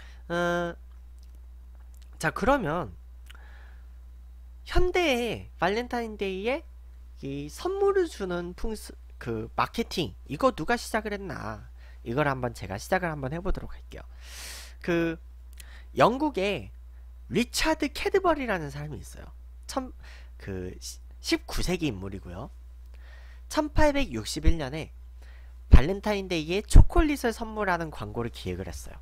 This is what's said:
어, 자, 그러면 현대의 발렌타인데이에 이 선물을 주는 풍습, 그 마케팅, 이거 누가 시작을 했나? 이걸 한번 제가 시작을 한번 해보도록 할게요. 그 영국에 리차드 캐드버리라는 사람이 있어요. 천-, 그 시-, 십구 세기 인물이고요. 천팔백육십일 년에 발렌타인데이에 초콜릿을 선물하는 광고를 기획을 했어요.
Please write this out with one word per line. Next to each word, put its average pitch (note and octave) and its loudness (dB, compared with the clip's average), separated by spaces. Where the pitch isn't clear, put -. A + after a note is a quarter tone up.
어, F3 0
자, D#3 2
그러면 F3 0
현대의 C4 2
발렌타인데이에 A3 -2
이 C#3+ -6
선물을 G4 2
주는 F3+ -4
풍습, - -6
그 A2+ -4
마케팅, C3+ -2
이거 B3 2
누가 A#3+ -2
시작을 G#3+ -4
했나? A2+ -8
이걸 C3+ 0
한번 B2 -2
제가 - -8
시작을 F3+ 0
한번 C#3+ -6
해보도록 - -2
할게요. - -14
그 E3+ 0
영국에 G3 4
리차드 C#4 0
캐드버리라는 C#4+ 0
사람이 D3 -8
있어요. - -14
천-, C4 -6
그 F#2 -8
시-, - -12
십구 - -2
세기 E3+ 0
인물이고요. F#2+ -6
천팔백육십일 C4+ 4
년에 D3 -6
발렌타인데이에 F#3 8
초콜릿을 C4 10
선물하는 G3 -2
광고를 A2+ -6
기획을 F#2 -6
했어요. - -12